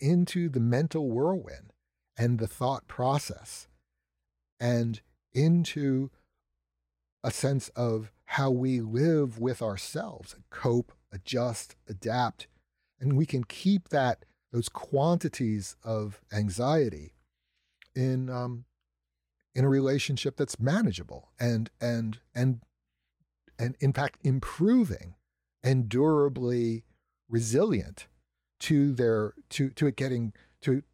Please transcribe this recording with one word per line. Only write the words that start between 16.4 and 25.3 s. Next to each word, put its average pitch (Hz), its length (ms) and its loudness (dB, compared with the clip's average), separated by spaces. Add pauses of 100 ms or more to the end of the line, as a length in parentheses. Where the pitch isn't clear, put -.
in, 131 340 -2
um, 123 360 -8 (880)
in 131 100 4
a 139 40 6
relationship 135 680 2
that's - 220 -2
manageable 131 720 0 (100)
and, 117 320 0 (100)
and, 117 380 -2 (160)
and, 123 260 0 (1000)
and 123 220 -4
in 139 120 2
fact, 139 320 -4
improving 151 920 0 (480)